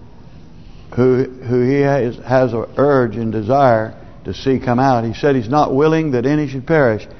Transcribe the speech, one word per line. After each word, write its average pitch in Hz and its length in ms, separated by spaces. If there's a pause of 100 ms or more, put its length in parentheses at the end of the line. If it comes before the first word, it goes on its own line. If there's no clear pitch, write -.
(960)
who, 127 300
who 123 440
he 139 120
has, 139 340 (100)
has 127 280
an 113 140 (100)
urge 131 400
and 113 160
desire 110 680 (220)
to 95 100
see 131 300
come 120 160
out. 127 240
He 113 100
said 143 220
he's 110 140
not 143 260
willing 156 360
that 120 140
any 151 220
should 127 180
perish. 127 400 (140)